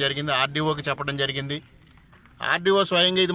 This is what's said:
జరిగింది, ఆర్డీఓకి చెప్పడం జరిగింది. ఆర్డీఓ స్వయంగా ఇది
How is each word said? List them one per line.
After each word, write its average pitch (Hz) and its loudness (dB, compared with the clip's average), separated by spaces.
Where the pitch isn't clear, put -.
జరిగింది, 143 -2
ఆర్డీఓకి 143 0
చెప్పడం 139 -4
జరిగింది. 139 -4
ఆర్డీఓ 180 2
స్వయంగా 185 2
ఇది 180 2